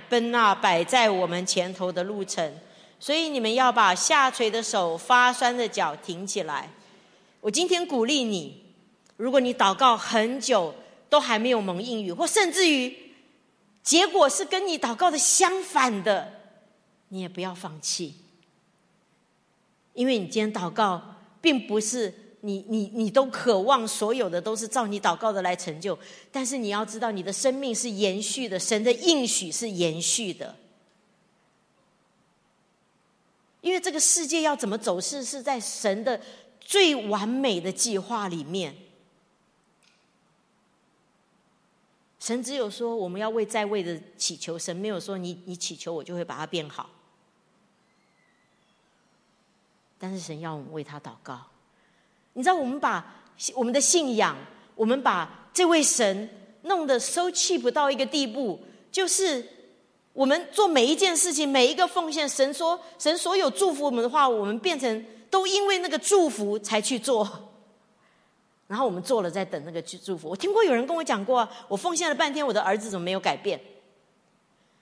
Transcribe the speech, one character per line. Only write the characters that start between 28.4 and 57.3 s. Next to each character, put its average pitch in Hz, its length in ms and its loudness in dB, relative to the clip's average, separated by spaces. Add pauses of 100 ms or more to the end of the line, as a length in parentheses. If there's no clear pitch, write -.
的， 185 100 -4
神 214 240 0
的 247 80 4
应 269 340 4
许 185 260 -2
是 226 180 -4
延 170 320 -2
续 190 320 -2
的。 110 220 -14 (3000)
因 349 100 0
为 370 80 2
这 359 120 -4
个 302 80 -4
世 - 260 2
界 311 160 0
要 302 140 2
怎 240 120 -4
么 196 80 -2
走 208 240 -2
势， 269 240 -6
是 262 200 -10
在 262 160 -2
神 202 440 -4
的 233 160 -2 (400)
最 302 480 2
完 202 220 -2
美 240 320 0
的 185 100 -4
计 202 280 -2
划 208 280 -6
里 170 160 -6
面。 160 320 -6 (3500)
神 240 240 -6
只 247 140 -8
有 247 120 -2
说 233 280 -6
我 190 120 -4
们 185 140 -6
要 220 80 -2
为 220 160 0
在 214 220 -2
位 202 160 -2
的 170 180 -6 (160)
祈 - 180 -4
求， 165 220 -8
神 170 180 -8
没 196 120 -6
有 196 120 -4
说 196 160 -8
你， 180 300 -8
你 180 100 -12
祈 175 200 -8
求 170 180 -10
我 147 100 -8
就 175 120 -10
会 175 100 -6
把 143 100 -10
它 151 120 -8
变 160 200 -6
好。 - 220 -12 (3000)
但 190 120 -10
是 190 80 -8
神 160 200 -12
要 160 160 -8
我 147 40 -10
们 139 140 -14
为 156 100 -8
他 147 160 -14
祷 135 120 -16 (100)
告。 127 180 -12 (960)
你 254 80 -6
知 339 60 2
道， 370 60 4
我 311 80 0
们 262 160 -4
把 220 440 -4 (320)
我 254 80 0
们 247 100 0
的 277 80 4
信 277 340 2
仰， 170 220 2 (380)
我 220 100 0
们 262 160 2
把 185 520 -2
这 359 120 4
位 330 160 6
神 208 480 0 (340)
弄 339 220 0
得 262 140 2
so 359 320 -2